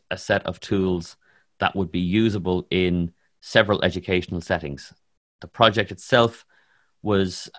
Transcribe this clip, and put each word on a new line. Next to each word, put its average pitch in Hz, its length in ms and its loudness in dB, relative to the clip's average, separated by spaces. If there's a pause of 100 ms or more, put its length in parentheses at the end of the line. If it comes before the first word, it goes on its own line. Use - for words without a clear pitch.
(120)
a - 60 -6
set - 280 -2
of - 140 -8
tools 92 560 -2 (440)
that 92 180 0
would 90 160 -4
be 90 80 -2
usable 92 680 0
in 90 440 0 (280)
several 104 440 2
educational 90 560 -2
settings. 80 500 -6 (480)
The - 80 -18
project 107 460 2
itself 117 520 2 (560)
was, 98 580 -2